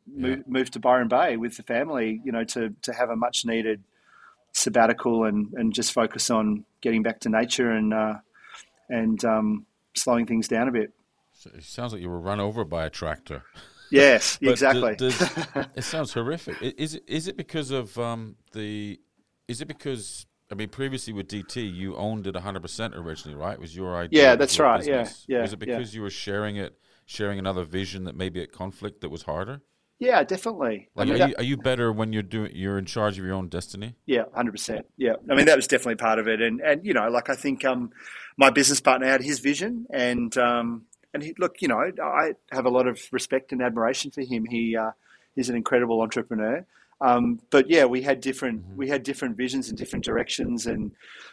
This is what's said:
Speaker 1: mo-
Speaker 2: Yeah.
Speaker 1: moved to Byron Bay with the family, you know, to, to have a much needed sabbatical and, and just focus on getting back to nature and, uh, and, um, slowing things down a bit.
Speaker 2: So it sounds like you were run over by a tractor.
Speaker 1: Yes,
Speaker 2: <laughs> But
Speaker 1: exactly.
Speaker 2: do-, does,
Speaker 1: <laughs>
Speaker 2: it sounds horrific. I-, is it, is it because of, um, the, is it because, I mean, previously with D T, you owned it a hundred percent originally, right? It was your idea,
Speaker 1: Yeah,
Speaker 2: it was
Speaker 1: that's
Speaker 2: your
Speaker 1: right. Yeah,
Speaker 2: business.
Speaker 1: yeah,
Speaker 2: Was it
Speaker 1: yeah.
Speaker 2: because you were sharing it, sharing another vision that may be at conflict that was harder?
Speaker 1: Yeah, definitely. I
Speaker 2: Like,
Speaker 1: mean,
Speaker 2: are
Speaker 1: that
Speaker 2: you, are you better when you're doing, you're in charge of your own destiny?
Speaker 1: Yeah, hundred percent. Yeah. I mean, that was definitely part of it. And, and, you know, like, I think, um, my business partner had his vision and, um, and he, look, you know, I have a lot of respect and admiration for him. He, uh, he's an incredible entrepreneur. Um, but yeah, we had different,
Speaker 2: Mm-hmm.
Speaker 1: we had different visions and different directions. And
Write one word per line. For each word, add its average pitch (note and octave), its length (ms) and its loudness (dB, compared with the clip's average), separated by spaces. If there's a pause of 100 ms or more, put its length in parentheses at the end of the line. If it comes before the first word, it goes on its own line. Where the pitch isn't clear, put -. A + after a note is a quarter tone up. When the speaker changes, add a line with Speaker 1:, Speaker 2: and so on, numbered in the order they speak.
Speaker 1:
mo- C3 220 -4
Speaker 2:
Yeah. C3 80 0 (100)
Speaker 1:
moved B2+ 280 -2
to A#2 40 -8
Byron B2 300 4
Bay B2+ 300 2
with A#2 180 -6
the - 60 -16
family, A#2+ 640 -2
you C3 80 -6
know, A2+ 120 -2
to, A2 380 -4
to B2+ 100 -8
have A#2 160 0
a A2+ 80 -4
much A#2+ 300 -2
needed A2 360 -2 (720)
sabbatical A#2 720 4
and, G#2 300 0
and A2+ 180 0
just A#2 220 -2
focus - 340 0
on G#2+ 380 0 (160)
getting A2+ 200 2
back A2+ 180 -2
to A#2 100 -2
nature A#2+ 400 2
and, G#2+ 240 2
uh, A2 200 0 (760)
and, A2+ 340 0
um, G#2+ 400 0 (300)
slowing A#2 320 0
things A2+ 220 0
down A#2+ 200 0
a B2+ 40 -2
bit. G#2+ 200 -2 (460)
Speaker 2:
So - 160 -20
it E2 100 -20
sounds A#2+ 280 -10
like G2 80 -10
you F2 80 -8
were F2 120 -6
run G2+ 200 -4
over G#2+ 240 -2
by D#2+ 220 -4
a D2+ 40 -6
tractor. D2+ 520 -8 (480)
Speaker 1:
Yes, C#3 480 8
Speaker 2:
<laughs> - 40 -4
But C3 100 6
Speaker 1:
exactly. B2 440 4
Speaker 2:
do-, B2+ 140 2
does, E3 200 0 (240)
Speaker 1:
<laughs> C#3 200 -6
Speaker 2:
it C3 100 -6
sounds D#3 300 -4
horrific. C3 480 -6
I-, B2 160 -4
is D#3 160 -6
it, - 120 -16
is D#3 220 -6
it - 80 -10
because C#3+ 340 -8
of, A#2+ 280 -6
um, A#2 380 -6 (160)
the, G#2 460 -8 (500)
is A#2+ 120 -8
it D3 80 -10
because, C3 580 -10 (240)
I G#2+ 40 -10
mean, G2+ 140 -6
previously C3 440 -6
with G2 160 -8
D G#2 140 -8
T, B2 200 -8
you F#2 340 -8
owned G#2 300 -4
it F#2 100 -6
a F2+ 40 -6
hundred F#2+ 220 -8
percent G#2+ 320 -8
originally, D#2 420 -12
right? E2 180 -6
It - 60 -14
was E2 160 -16
your F2+ 200 -4
idea, F2 260 6
Speaker 1:
Yeah, C3+ 60 12
Speaker 2:
it - 20 12
was A#2+ 80 8
Speaker 1:
that's C#3 200 2
Speaker 2:
your D3+ 80 6
Speaker 1:
right. A#2+ 200 4
Yeah, C#3 120 0
Speaker 2:
business. A2+ 300 -6
Speaker 1:
yeah, B2 140 0
Speaker 2:
Was G#2 100 -4
it G2+ 80 -10
Speaker 1:
yeah. A#2 160 -4
Speaker 2:
because A2 180 -8
you A2 80 -8
were G2+ 80 -6
sharing G#2 460 -4
it, G2 220 -8 (260)
sharing G2+ 340 -4
another F#2 260 -2
vision F#2 400 -6
that F2 120 -10
may F#2 120 -4
be F2 140 -6
at - 80 -12
conflict G2 520 -12
that F2 80 -8
was D#2+ 120 -12
harder? G2 380 -6 (380)
Speaker 1:
Yeah, A#3+ 240 4
definitely. D3+ 760 -4
I - 40 -4
Speaker 2:
Like, A2 60 2
Speaker 1:
mean, C3+ 80 2
Speaker 2:
are - 40 2
Speaker 1:
that E3+ 100 6
Speaker 2:
you, C3 100 -2
are A#2+ 60 -2
you C3+ 120 -2
better B2 360 0
when A2 200 -2
you're G#2+ 100 0
doing, G#2+ 320 -6
you're G2 240 -2
in F#2 80 -4
charge G#2 320 -2
of F#2+ 60 -8
your F#2 100 -2
own F#2 140 -4
destiny? G2 480 -10 (100)
Speaker 1:
Yeah, B2 160 4 (120)
hundred A#2 180 -2
percent. G#2+ 340 -8 (100)
Yeah. A#2+ 180 0 (160)
I C#3 40 4
mean, C#3+ 120 6
that D#3 100 12
was B2+ 100 0
definitely A#2+ 300 2
part A2 220 2
of A2 100 0
it. A2 120 2
And, A#2 200 0
and, D#3 240 2
you G3 100 0
know, A2 140 2
like, A#2+ 200 0
I C#3 60 0
think, C#3 300 -2
um, B2 260 0 (460)
my C3+ 140 10
business C#3 300 4
partner C3 260 4
had C3 160 4
his C#3 180 -4
vision G3+ 500 -2
and, B2 480 -2
um, A#2 480 0 (280)
and D3 80 -6
he, D#3 160 -10
look, - 240 -2
you D#3+ 60 0
know, A2+ 100 2
I D#3 560 0 (180)
have C3 140 -2
a - 20 4
lot B2 180 4
of A#2 140 -2 (100)
respect C3 400 -2
and B2+ 120 -2
admiration B2 480 0
for C#3+ 100 -8
him. B2 240 -4
He, A2+ 320 -2
uh, A2 140 -2 (440)
he's B2+ 140 -2
an A#2+ 80 -2
incredible A#2 460 2
entrepreneur. A2+ 640 -2 (340)
Um, A#2+ 400 4 (100)
but C#3 200 6
yeah, D#3+ 160 8
we B2+ 160 0
had C3+ 180 0
different, B2+ 420 -4
Speaker 2:
Mm-hmm. F#2+ 140 -16
Speaker 1:
we C3+ 120 -4
had C#3 140 -2
different C3 340 -4
visions B2 340 -4
and G#2+ 80 -8
different - 260 -8
directions. A#2+ 640 -2
And G#2+ 260 -4 (400)